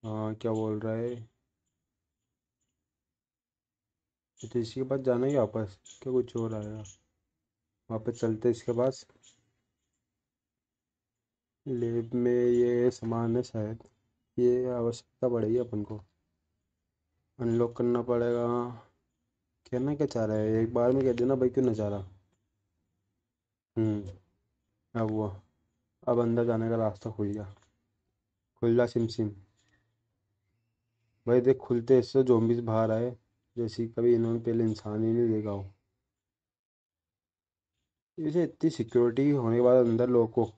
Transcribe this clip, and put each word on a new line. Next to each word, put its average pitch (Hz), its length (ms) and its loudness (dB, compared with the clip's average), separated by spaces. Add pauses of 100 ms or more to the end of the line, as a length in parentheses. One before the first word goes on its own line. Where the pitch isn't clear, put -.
हाँ 107 320 -6
क्या 113 180 -4
बोल 110 280 -2
रहा 110 140 -4
है, 117 200 -6 (3250)
तो 120 180 -6
इसके 120 260 -4
पास 135 160 -4
जाना 127 260 2
ही 143 100 0
वापस, 107 420 -2 (240)
क्या 131 100 -6
कुछ 123 240 -2
और 113 180 -4
आएगा, 107 280 -10 (1080)
वापस 113 300 -6
चलते 113 300 0
इसके 117 240 -4
पास। 127 300 -2 (2500)
लैब 117 480 -4
में 123 180 2
ये 120 580 4
सामान 117 460 -2
है 127 60 0
शायद, 110 400 -8 (540)
ये 123 340 2
आवश्यकता 117 580 -4
पड़ेगी 113 300 0
अपन 113 240 -4
को, 107 180 -10 (1400)
अनलॉक 117 380 0
करना 120 260 0
पड़ेगा। 120 440 0 (1300)
कहना 131 220 -2
क्या 143 120 -2
चाह 117 180 -2
रहा 107 120 -2
है, 107 180 0
एक 113 200 0
बार 120 180 2
में 135 120 2
कह 127 80 2
देना 123 220 0
भाई 127 140 2
क्यों 127 160 0
ना 123 100 2
चाह 107 140 -2
रहा। 98 200 -8 (1700)
हम्म, 104 340 -2 (840)
अब 113 160 -2
हुआ, 107 180 -4 (720)
अब 120 180 0
अंदर 117 260 2
जाने 113 240 0
का 113 80 0
रास्ता 107 320 -4
खुल 104 180 -4
गया, 104 160 -8 (1160)
खुल 117 140 2
जा 120 100 4
सिम 117 220 -2
सिम। 110 220 -4 (2000)
भाई 123 140 6
देख 127 180 4
खुलते 123 400 4
इससे 131 260 2
ज़ॉम्बीज 117 400 4
बाहर 110 260 0
आए, 117 260 -2 (400)
जैसे 117 320 -4
कभी 117 260 2
इन्होंने 117 260 0
पहले 117 240 0
इंसान 107 400 -4
ही 117 80 0
नहीं 117 180 2
देखा 107 200 -2
हो। 98 240 -8 (2500)
वैसे 160 260 0
इतनी - 260 0
सिक्योरिटी 120 600 2
होने 120 260 2
के 123 60 2
बाद 123 240 8
अंदर 117 240 2
लोग 117 220 4
को 117 120 2 (140)